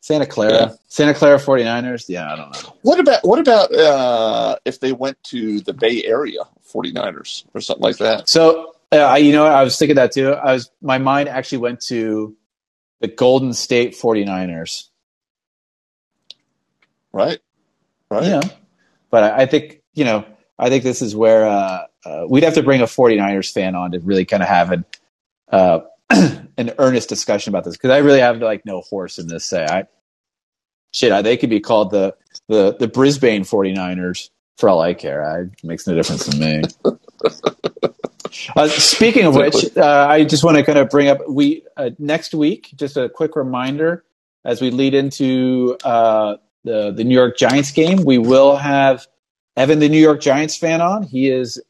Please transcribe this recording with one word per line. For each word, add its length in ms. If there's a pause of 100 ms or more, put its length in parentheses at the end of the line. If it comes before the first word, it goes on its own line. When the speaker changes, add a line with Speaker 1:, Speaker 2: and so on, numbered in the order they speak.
Speaker 1:
Santa 220
Clara, 260
Speaker 2:
Yeah. 200 (160)
Speaker 1:
Santa 260
Clara 240
forty-niners. 680
Yeah, 240
I 20
don't 180
know. 300
Speaker 2:
What 160
about, 260
what 140
about, 340
uh, 920
if 160
they 120
went 340
to 340
the 120
Bay 300
Area 380 (220)
forty-niners 840 (100)
or 60
something 240
like 140
that? 300
Speaker 1:
So, 460 (160)
uh, 60
I, 220
you 140
know, 140
I 160
was 160
thinking 160
that 160
too. 220
I 220
was, 260
my 180
mind 300
actually 300
went 240
to 520 (640)
the 80
Golden 460
State 420
forty-niners. 960 (2250)
Speaker 2:
Right. 260 (720)
Right. 140
Speaker 1:
Yeah. 160 (720)
But 140
I, 180
I 40
think, 360 (120)
you 100
know, 200 (340)
I 100
think 160
this 180
is 120
where, 320
uh, 360 (220)
uh, 240
we'd 160
have 100
to 80
bring 200
a 40
forty-niners 640
fan 240
on 180
to 80
really 240
kinda 220
have 260
an, 120 (680)
uh, 300 (140)
<clears throat> 160
an 680
earnest 300
discussion 440
about 120
this, 120
'cause 140
I 80
really 220
have, 180
like, 280
no 160
horse 360
in 100
this 160
say. 240
I, 160 (1080)
shit, 200
I, 100
they 140
could 140
be 100
called 300
the, 240 (340)
the, 300
the 100
Brisbane 560
forty-niners 840 (280)
for 100
all 120
I 140
care. 300
I, 180
it 220
makes 220
no 80
difference 340
to 80
me. 260 (220)
<laughs> 80 (1600)
Uh, 100
speaking 600
of 100
which, 180
Speaker 2:
Exactly. 280
Speaker 1:
uh, 240
I 180
just 180
wanna 220
kinda 220
bring 220
up, 100 (100)
we, 360 (120)
uh, 220
next 360
week, 420
just 200
a 140
quick 260
reminder, 680 (380)
as 200
we 80
lead 240
into, 880
uh, 520 (280)
the, 280
the 120
New 100
York 220
Giants 360
game, 320
we 120
will 400
have 500 (520)
Evan, 220
the 100
New 100
York 220
Giants 340
fan, 240
on. 220
He 280
is 400